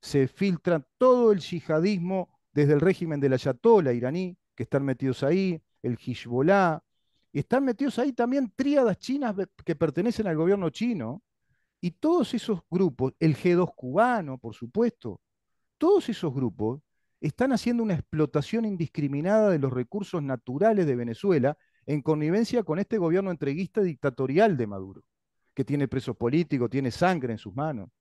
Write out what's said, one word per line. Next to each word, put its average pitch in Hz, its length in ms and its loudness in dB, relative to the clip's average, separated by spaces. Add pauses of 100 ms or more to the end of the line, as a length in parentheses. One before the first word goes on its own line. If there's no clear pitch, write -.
Se 135 260 0
filtra 170 580 -2 (140)
todo 247 320 6
el 208 80 4
yihadismo 180 960 -2 (160)
desde 143 200 4
el 147 80 4
régimen 160 400 0
del 135 140 2
ayatollah 143 580 2
iraní, 160 440 -4 (200)
que - 80 -6
están 139 200 -2
metidos 131 380 -2
ahí, 175 400 0 (200)
el 123 220 -4
Hezbollah, 151 760 0 (500)
y - 60 -4
están 262 260 0
metidos 254 360 -2
ahí 269 120 0
también 247 420 -2
tríadas 262 440 2
chinas 247 380 -4
be-, 190 100 -4 (180)
que 165 120 -4
pertenecen 180 500 0
al 165 100 -2
gobierno 180 340 2
chino, 202 520 -4 (580)
y 175 120 -4
todos 320 420 0
esos 214 260 -4 (100)
grupos, 156 480 0
el 160 180 2
G 175 200 2
dos 180 180 2
cubano, 160 640 -2
por 113 160 -12
supuesto, 123 680 -4 (580)
todos 359 300 4
esos 180 240 -4
grupos 120 480 -2 (400)
están 254 320 -2
haciendo 240 300 0
una 208 120 0
explotación 151 680 -2
indiscriminada 175 840 0
de 170 80 2
los 135 140 0
recursos 160 500 -6
naturales 147 640 0
de 131 100 2
Venezuela 131 600 0 (300)
en 147 160 -2
connivencia 165 600 0
con 160 160 -4
este 214 200 -2
gobierno 185 320 0
entreguista 170 500 -4
y 196 60 2
dictatorial 143 680 2
de 120 100 -2
Maduro, 95 360 -12 (520)
que 135 100 -2
tiene 139 240 -2
presos 131 280 -6
políticos, 127 540 0
tiene 131 200 -2
sangre 160 420 0
en 107 60 -6
sus 95 160 -14
manos 127 340 -8 (120)